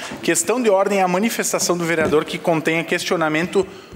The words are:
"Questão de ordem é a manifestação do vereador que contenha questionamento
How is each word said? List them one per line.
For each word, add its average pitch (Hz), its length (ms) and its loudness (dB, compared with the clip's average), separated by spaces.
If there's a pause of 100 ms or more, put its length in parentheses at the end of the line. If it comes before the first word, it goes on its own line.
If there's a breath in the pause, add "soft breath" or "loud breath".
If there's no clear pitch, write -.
(220 loud breath)
"Questão 208 400 0
de 226 80 4
ordem 196 300 2
é - 20 4
a 180 60 2
manifestação 185 680 0
do 175 80 -2
vereador 156 400 2
que 165 140 -8
contenha 160 460 0
questionamento 165 840 0 (300 loud breath)